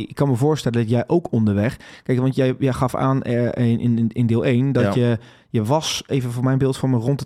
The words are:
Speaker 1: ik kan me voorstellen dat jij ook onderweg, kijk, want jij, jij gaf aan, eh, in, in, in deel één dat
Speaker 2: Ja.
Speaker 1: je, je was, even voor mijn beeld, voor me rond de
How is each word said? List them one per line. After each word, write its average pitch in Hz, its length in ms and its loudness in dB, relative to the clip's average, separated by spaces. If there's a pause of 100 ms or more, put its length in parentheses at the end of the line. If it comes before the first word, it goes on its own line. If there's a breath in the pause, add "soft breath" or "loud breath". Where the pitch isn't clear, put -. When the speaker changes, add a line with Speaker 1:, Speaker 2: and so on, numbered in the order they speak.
Speaker 1:
ik - 140 -12
kan 143 140 0
me 131 60 2
voorstellen 131 440 0
dat 113 100 0
jij 120 180 2
ook 165 240 0
onderweg, 107 460 2 (260 loud breath)
kijk, 127 160 0
want 131 160 0
jij, 131 240 2
jij 131 140 0
gaf 127 220 -2
aan, 135 280 0
eh, 120 220 0 (240)
in, 117 100 2
in, 117 320 0
in 120 160 0
deel 113 180 2
één 131 260 2
dat 123 120 2
Speaker 2:
Ja. 104 180 2
Speaker 1:
je, 120 160 2 (320 loud breath)
je 110 140 0
was, 147 440 -2
even 123 240 -2
voor 123 120 -4
mijn 131 140 2
beeld, 135 200 0
voor 135 120 -2
me 127 80 2
rond 127 220 -2
de - 60 -10